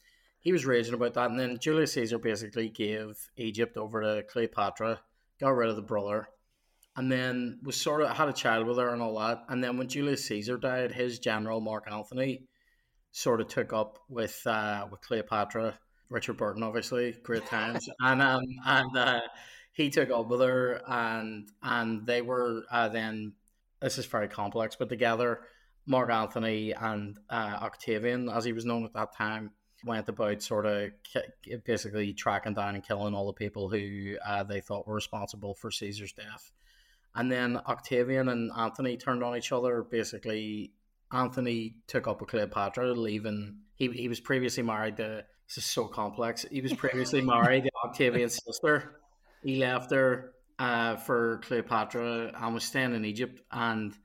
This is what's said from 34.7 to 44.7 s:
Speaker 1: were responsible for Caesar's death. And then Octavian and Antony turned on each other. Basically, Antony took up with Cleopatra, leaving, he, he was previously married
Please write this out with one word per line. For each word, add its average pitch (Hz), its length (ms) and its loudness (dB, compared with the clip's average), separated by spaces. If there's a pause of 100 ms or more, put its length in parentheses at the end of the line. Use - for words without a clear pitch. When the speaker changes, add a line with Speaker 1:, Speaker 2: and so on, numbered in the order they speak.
Speaker 1:
were 107 80 -4
responsible 101 580 -6
for - 160 -10
Caesar's 101 440 -8
death. 107 380 -16 (640)
And 127 160 0
then 123 340 2
Octavian 127 640 2
and 117 280 -2
Antony 120 380 -2
turned 123 280 -2
on 120 120 -2
each 117 160 -4
other. 123 320 2
Basically, 107 880 -4 (400)
Antony 123 640 0 (120)
took 123 200 0
up 104 140 -2
with 101 80 -10
Cleopatra, 107 640 0
leaving, 107 640 -2 (180)
he, 131 140 2
he 120 180 -4
was 117 120 -4
previously 127 440 0
married 110 340 -2